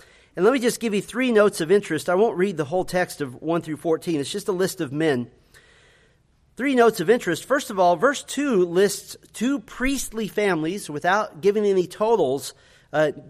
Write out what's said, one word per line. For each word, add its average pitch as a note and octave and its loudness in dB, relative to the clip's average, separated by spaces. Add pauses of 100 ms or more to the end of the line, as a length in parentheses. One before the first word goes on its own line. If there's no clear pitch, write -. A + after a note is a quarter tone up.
(340)
And F3 2
let B3+ 6
me C#4 0
just A3+ -2
give A3 -2
you G3 0
three B3 -2
notes G#3 4
of D#3+ -2
interest. G3 0
I F3 0
won't F3+ 2
read F#3+ 0
the D3+ -4
whole F3+ -4
text F3+ -4
of C3+ -8
one E3 -2
through D#3+ -8
fourteen. D#3+ -2
It's C#3 -4
just G3+ -6
a G#3 -2
list F3+ -2
of C3+ -4
men. C#3+ 0 (1300)
Three C#4 -2
notes A#3 6
of E3+ 0
interest. F#3 0
First C#4 -2
of G3 -6
all, F3 4
verse B3+ 0
two C4 0
lists F3+ -2 (160)
two C4 -2
priestly A#3+ -6
families F#3 -2
without E3+ -2
giving G#3 2
any F#3+ 2
totals, E3+ 0 (400)
uh, D3+ 2 (180)